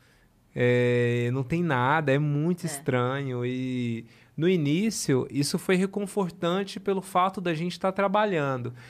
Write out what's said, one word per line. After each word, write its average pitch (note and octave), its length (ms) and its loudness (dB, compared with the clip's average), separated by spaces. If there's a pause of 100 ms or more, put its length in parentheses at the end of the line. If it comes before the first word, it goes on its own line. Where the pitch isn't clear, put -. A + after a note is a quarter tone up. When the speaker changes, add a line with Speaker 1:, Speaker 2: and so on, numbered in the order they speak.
(540)
Speaker 1:
é, B2 800 2
não C3 100 0
tem E3+ 200 -2
nada, C#3 500 2
é C#3 60 4
muito D3+ 460 0
Speaker 2:
É. - 20 -2
Speaker 1:
estranho. B2+ 800 -2
E B2+ 600 -4 (320)
no D#3+ 120 2
início, D#3+ 840 2
isso C#3+ 280 -2
foi F#3 180 0
reconfortante F#3+ 1000 -2
pelo F#3+ 220 -2
fato F#3+ 400 -2
da F3 140 -2
gente E3+ 260 -6
tá F#3+ 100 0
trabalhando, F#3+ 840 0 (180)